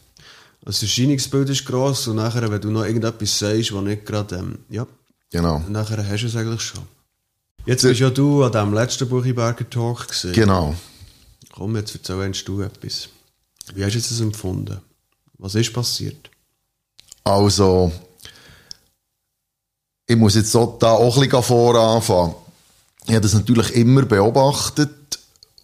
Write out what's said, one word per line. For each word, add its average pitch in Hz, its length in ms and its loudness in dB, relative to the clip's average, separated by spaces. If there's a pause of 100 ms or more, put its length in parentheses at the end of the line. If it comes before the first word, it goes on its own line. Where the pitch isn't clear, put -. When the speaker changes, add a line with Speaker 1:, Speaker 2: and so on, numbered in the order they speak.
(640)
Speaker 1:
das - 180 -6
Erscheinungsbild 135 680 0
ist 135 140 -4
gross 131 440 -2
und 107 80 -4
nachher, 113 340 -2
wenn 104 100 -4
du 104 100 -4
noch 110 140 -2
irgendetwas 110 540 -4
sagst, 107 340 -2
was 98 120 -6
nicht 104 200 -6
gerade... 104 320 -6
Ähm, 92 220 -10 (100)
ja. 110 180 -8 (440)
Speaker 2:
Genau. 85 380 0
Speaker 1:
Nachher 107 380 -6
hast 104 160 -6
du 120 40 -6
es 113 100 -6
eigentlich 113 260 -6
schon. - 200 -12 (840)
Jetzt 120 180 0
Speaker 2:
Der 131 60 6
Speaker 1:
bist 123 100 0
ja 131 100 2
du 143 320 2
an 123 100 2
diesem 104 220 0
letzten 120 340 -2
Buchiberger 120 600 -2
Talk 120 380 -4
gewesen. - 240 -6
Speaker 2:
Genau. 92 420 2 (760)
Speaker 1:
Komm, 104 240 -8
jetzt 104 180 -8
erzähl - 220 -10 (100)
uns 98 180 -8
du 98 180 -8
etwas. - 460 -12 (680)
Wie 98 100 -6
hast 101 100 -2
du 120 60 -4
das 117 200 -6
empfunden? 101 580 -6 (580)
Was 98 180 -10
ist 113 180 0
passiert? - 580 -8 (1000)
Speaker 2:
Also, 98 640 4 (2250)
ich 117 100 2
muss 110 180 6
jetzt 107 160 2
so 117 300 2
da 113 120 4
auch 113 260 4
ein 135 100 4
bisschen 131 140 2
voranfangen. 113 920 4 (680)
Ich - 60 -6
habe 110 100 4
das 104 140 2
natürlich 110 400 2
immer 123 320 6
beobachtet, 135 1120 0 (460)